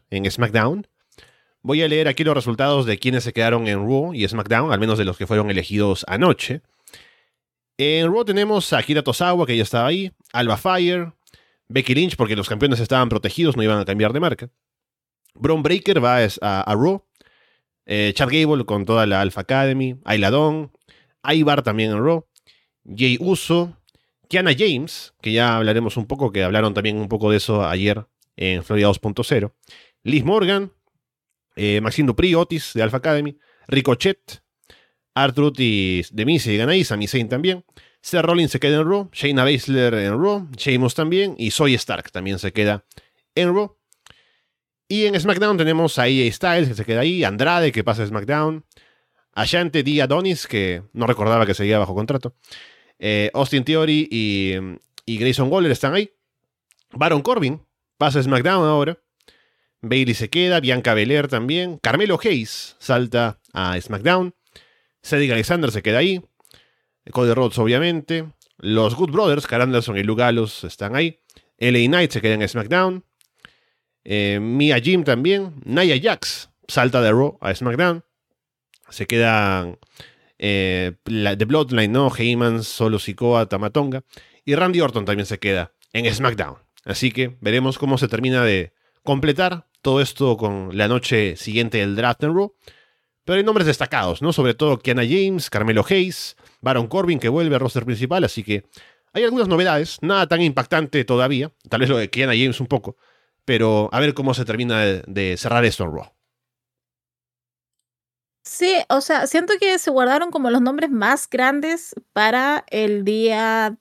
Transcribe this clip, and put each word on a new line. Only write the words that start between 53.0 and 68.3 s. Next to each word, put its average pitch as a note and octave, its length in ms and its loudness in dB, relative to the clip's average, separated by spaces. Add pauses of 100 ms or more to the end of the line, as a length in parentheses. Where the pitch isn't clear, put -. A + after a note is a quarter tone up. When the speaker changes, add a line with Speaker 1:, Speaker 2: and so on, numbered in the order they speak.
Speaker 1:
Austin C3+ 300 0
Theory D#3 460 2
y, G2+ 440 -2 (500)
y A2+ 140 -6
Grayson B2+ 340 0
Waller F3+ 180 2
están C3+ 220 0
ahí, G3+ 180 -2 (800)
Baron D3+ 300 0
Corbin D#3 400 -2 (380)
pasa D3 200 2
a C3+ 40 2
SmackDown C#3 440 2
ahora, D3+ 320 0 (840)
Bayley B2 320 2
se A2 160 -6
queda, F3+ 280 2
Bianca B2+ 360 0
Belair C#3 340 2
también, D3+ 540 -4
Carmelo E3+ 420 0
Hayes C3 540 -4
salta A#2+ 600 0 (120)
a F2+ 260 -4
SmackDown, E3+ 560 -2 (680)
Cedric C#3 300 0
Alexander C#3 380 0
se G2+ 120 -6
queda A2 160 0
ahí, F3+ 240 0 (880)
Cody A#2+ 220 2
Rhodes A#2+ 240 0
obviamente, D#3+ 640 0 (320)